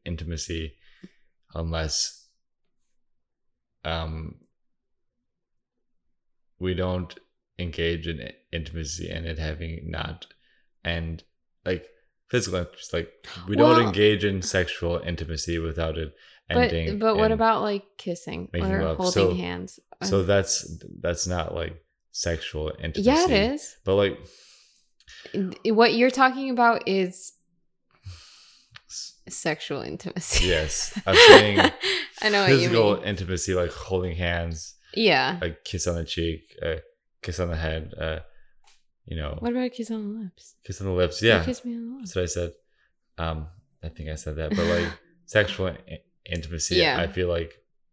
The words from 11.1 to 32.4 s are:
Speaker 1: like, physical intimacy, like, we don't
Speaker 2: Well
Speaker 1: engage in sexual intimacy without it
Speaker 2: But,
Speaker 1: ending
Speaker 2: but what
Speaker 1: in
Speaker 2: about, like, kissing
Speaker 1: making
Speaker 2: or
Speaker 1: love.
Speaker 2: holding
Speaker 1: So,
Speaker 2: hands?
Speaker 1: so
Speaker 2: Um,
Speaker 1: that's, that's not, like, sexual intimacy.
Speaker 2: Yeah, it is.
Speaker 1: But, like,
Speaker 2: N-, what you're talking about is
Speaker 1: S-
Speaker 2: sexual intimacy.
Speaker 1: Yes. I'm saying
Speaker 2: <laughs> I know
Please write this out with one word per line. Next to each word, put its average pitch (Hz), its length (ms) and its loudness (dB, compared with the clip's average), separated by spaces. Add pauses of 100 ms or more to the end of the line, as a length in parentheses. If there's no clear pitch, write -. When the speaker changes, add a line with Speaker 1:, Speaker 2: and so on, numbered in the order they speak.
Speaker 1:
like, - 220 -2 (440)
physical 92 300 0
intimacy, - 360 -8
like, 85 160 -4 (360)
we 101 80 0
don't 92 200 4
Speaker 2:
Well - 100 6
Speaker 1:
engage 104 380 4
in 98 180 0
sexual 87 560 -2
intimacy 82 600 -6
without 80 400 -4
it 78 160 -8 (340)
Speaker 2:
But, 240 240 2
Speaker 1:
ending 82 260 -2
Speaker 2:
but 220 180 2
what 220 100 4
Speaker 1:
in 220 60 2
Speaker 2:
about, 220 300 2
like, 202 220 -4 (140)
kissing 175 540 -8
Speaker 1:
making 185 180 -2
Speaker 2:
or 190 140 0
Speaker 1:
love. 80 140 -2
Speaker 2:
holding 180 140 0
Speaker 1:
So, 95 220 4
Speaker 2:
hands? 90 460 -8 (220)
Speaker 1:
so 98 180 2
Speaker 2:
Um, 87 60 0
Speaker 1:
that's, 95 520 0 (220)
that's 85 260 -4
not, 87 280 -4
like, 82 280 -8 (300)
sexual 78 580 -4 (100)
intimacy. 82 220 -4
Speaker 2:
Yeah, 294 220 4
it 233 300 2
is. - 300 -12
Speaker 1:
But, - 120 4
like, 101 220 4 (1160)
Speaker 2:
N-, 185 200 -2 (200)
what 226 200 8
you're 247 160 6
talking 262 400 2
about 233 380 4
is 185 440 -2 (1600)
Speaker 1:
S- - 260 -14 (140)
Speaker 2:
sexual 156 540 -6
intimacy. - 640 -2
Speaker 1:
Yes. 80 580 -2
I'm 95 100 6
saying 440 420 12
Speaker 2:
<laughs> - 640 0
I 214 60 2
know 202 140 4